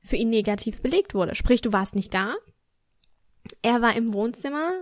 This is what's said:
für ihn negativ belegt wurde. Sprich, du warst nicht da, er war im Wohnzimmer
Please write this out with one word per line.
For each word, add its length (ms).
für 140
ihn 120
negativ 540
belegt 320
wurde. 200
Sprich, 280
du 100
warst 220
nicht 180
da, 220
er 180
war 160
im 160
Wohnzimmer 680